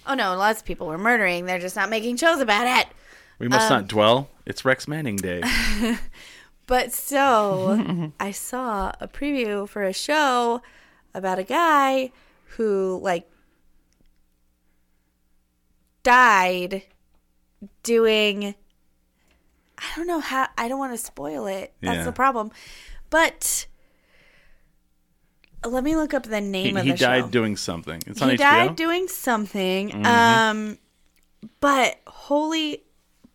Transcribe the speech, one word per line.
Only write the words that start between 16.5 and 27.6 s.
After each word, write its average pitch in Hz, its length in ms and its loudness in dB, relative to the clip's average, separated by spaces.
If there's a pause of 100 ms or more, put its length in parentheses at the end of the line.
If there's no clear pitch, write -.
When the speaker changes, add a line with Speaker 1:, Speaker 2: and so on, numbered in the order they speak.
Speaker 1:
doing, 214 720 2 (1200)
I - 60 -12 (120)
don't 330 100 -6
know 339 140 -2
how, 269 360 -4
I 233 120 -4
don't 269 100 -6
wanna 254 200 -6
spoil 285 480 -10
it. 196 340 -8
That's 90 180 -2
Speaker 2:
Yeah. 82 60 -4
Speaker 1:
the 82 80 -6
problem. 240 380 0 (600)
But - 560 0 (2000)
let 247 200 -2
me 311 120 2
look 302 180 0
up 254 100 -2
the 220 160 -4
name 196 340 -2
Speaker 2:
He, 190 60 0
Speaker 1:
of - 40 -2
Speaker 2:
he 135 80 2
Speaker 1:
the 131 60 -2
Speaker 2:
died 127 260 4
Speaker 1:
show. 117 40 -8
Speaker 2:
doing 107 280 0
something. 82 500 -8